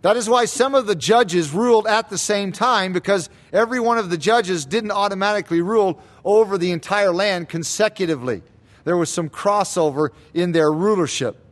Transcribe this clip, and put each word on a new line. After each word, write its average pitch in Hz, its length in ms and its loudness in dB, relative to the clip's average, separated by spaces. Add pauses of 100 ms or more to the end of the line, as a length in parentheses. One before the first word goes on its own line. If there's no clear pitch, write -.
That 202 160 2
is 226 120 -4
why 240 180 4
some 269 280 0
of 247 140 2
the 202 80 0
judges 170 560 2
ruled 220 340 2
at 220 240 0
the 190 80 -6
same 202 320 -2
time, 208 420 0
because 180 380 -2 (220)
every 226 260 0
one 233 200 0
of 190 120 -4
the 170 80 -2
judges 180 480 0
didn't 208 240 -2
automatically 196 680 -2
rule 190 400 0 (240)
over 202 340 2
the 180 140 0
entire 190 400 0
land 180 360 -2
consecutively. 160 960 -4 (400)
There 170 140 0
was 170 140 0
some 165 180 -4
crossover 160 800 0 (260)
in 175 160 0
their 156 220 4
rulership. 160 680 0 (140)